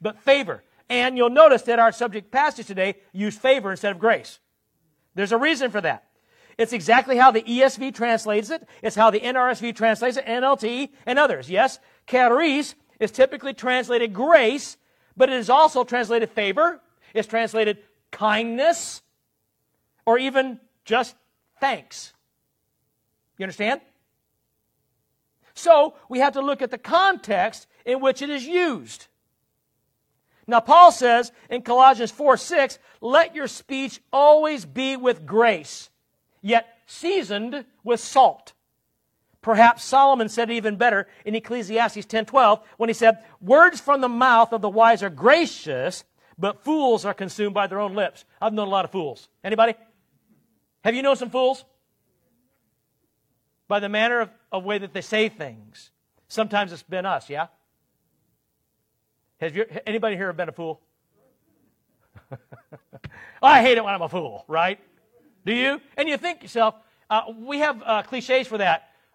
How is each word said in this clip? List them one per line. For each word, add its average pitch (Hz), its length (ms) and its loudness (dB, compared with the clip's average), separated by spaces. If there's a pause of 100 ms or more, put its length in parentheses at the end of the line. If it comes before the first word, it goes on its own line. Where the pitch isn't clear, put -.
but 214 180 -8
favor. 254 440 0 (260)
And 247 280 -2
you'll 240 120 2
notice 277 340 6
that 233 160 0
our 226 120 4
subject 208 400 -8
passage 277 360 -4
today 190 280 -4 (160)
used 202 280 -6
favor 262 320 0
instead 202 200 -6
of 185 80 -12
grace. 202 400 -2 (760)
There's 196 160 -4
a 226 60 2
reason 269 340 -2
for 208 100 -6
that. 143 260 -6 (500)
It's 226 160 -2
exactly 240 440 2
how 254 140 8
the 226 200 -2
E 247 120 2
S 269 140 2
V 262 140 -8
translates 220 600 -4
it. 320 160 -10 (160)
It's 214 120 -6
how 220 140 6
the 214 120 0
N 240 140 -6
R 254 140 0
S 247 100 -4
V 233 140 -8
translates 226 440 -2
it, - 100 -6
N 240 160 -4
L 269 120 2
T, 247 360 -6 (140)
and 247 120 -2
others. 180 320 0
Yes, 220 300 0 (260)
charis 269 720 0 (240)
is 214 100 -2
typically 262 460 -2
translated 240 580 -4
grace, 269 640 0 (400)
but 262 120 4
it 262 60 -2
is 220 140 -4
also 277 340 4
translated 233 460 -2
favor. 269 500 -2 (360)
It's 214 120 -2
translated 220 520 -2 (320)
kindness, 233 920 -2 (1040)
or 233 140 2
even 262 400 -4 (260)
just 240 300 -2 (440)
thanks. - 540 -6 (1300)
You 190 40 -10
understand? 208 380 -6 (1700)
So, 311 400 4 (120)
we 247 120 -6
have 277 140 2
to 269 80 -6
look 277 200 -4
at 254 100 -6
the 240 60 -10
context 226 880 -2 (160)
in 254 160 -4
which 262 220 -2
it 285 80 -8
is 277 160 -8
used. 294 640 -6 (1400)
Now, 233 140 2
Paul 311 320 10
says 240 400 0 (180)
in 247 140 -8
Colossians 240 480 4
four 277 260 2
six, 294 400 -2 (240)
"Let 320 320 0
your 294 140 -8
speech - 540 -10 (100)
always 302 540 4
be 262 320 -6
with 247 280 -4
grace, 196 640 -2 (520)
yet 226 260 0 (180)
seasoned 247 800 -6 (180)
with 233 160 -2
salt." - 540 0 (880)
Perhaps 233 420 4
Solomon 262 460 2
said 226 200 -4
it 233 60 -4
even 214 200 -6
better 202 320 0 (160)
in 214 120 -6
Ecclesiastes 220 680 -6
ten 220 200 -6
twelve 220 360 0 (160)
when 226 120 -4
he 226 40 -4
said, 226 300 2 (160)
"Words 302 400 4
from 277 220 0
the 247 80 0
mouth 233 440 2
of 220 80 -6
the 202 80 -4
wise 220 320 2
are 196 80 -6
gracious, 170 920 -2 (340)
but 202 260 -6
fools 262 420 0
are 202 80 -4
consumed 202 400 -8
by 202 140 -2
their 190 120 -8
own 202 160 -6
lips." 202 300 -6 (160)
I've 220 120 -2
known 214 140 -4
a 190 40 -8
lot 190 140 0
of - 60 -14
fools. 151 380 -10 (140)
Anybody? 220 320 0 (1080)
Have 233 100 -2
you 254 80 -6
known 277 140 0
some 247 140 -8
fools? 262 340 -4 (2000)
By 202 100 -2
the 202 80 -6
manner 226 320 -2
of, 220 100 -4 (220)
of 190 140 -8
way 208 120 -4
that 190 160 -12
they 196 80 -8
say 214 280 -2
things. 117 600 -18 (380)
Sometimes 208 460 -6
it's 143 100 -20
been 185 220 -10
us, 170 240 -6
yeah? 147 180 -8 (1900)
Has 160 140 -8
your, 202 120 -4 (220)
anybody 214 300 -6
here 185 160 -8
been 165 160 -8
a - 20 -10
fool? 160 300 -12 (1500)
<laughs> 135 80 -18 (1040)
I 269 200 8
hate 240 160 4
it 226 60 -2
when 202 100 -6
I'm 185 80 -6
a 160 80 -6
fool, 127 400 -10
right? 175 280 -2 (680)
Do 202 80 -4
you? 269 280 -2 (140)
And 302 140 -4
you 285 80 -4
think 339 260 -8
yourself, 220 320 -2 (340)
uh, 220 120 0 (180)
we 269 200 -8
have, 294 240 -2
uh, 214 200 -2
cliches 262 440 -4
for 220 100 -8
that. 175 320 -2 (260)